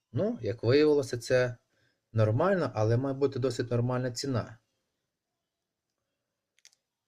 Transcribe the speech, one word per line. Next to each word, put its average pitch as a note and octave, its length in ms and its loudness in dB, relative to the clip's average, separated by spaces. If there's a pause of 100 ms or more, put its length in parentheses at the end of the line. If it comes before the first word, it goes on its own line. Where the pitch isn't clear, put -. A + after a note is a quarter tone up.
(120)
Ну, G#3 300 -2
як G#2 220 -4
виявилося, C#3+ 540 2
це B2 380 0 (580)
нормально, C3+ 600 2
але A2 220 2
має C3+ 180 -2
бути C3+ 240 0
досить B2 320 -2
нормальна B2 400 -2
ціна. A#2 460 -6 (2500)